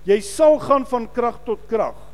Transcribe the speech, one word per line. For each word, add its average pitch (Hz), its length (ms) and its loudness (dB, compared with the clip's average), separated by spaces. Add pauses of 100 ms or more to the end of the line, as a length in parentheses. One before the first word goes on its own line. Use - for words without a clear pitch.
Jy 202 160 2
sal 302 380 4
gaan 277 280 0
van 233 260 -4
krag 240 320 -2
tot 220 240 -6
krag. 196 280 -2 (180)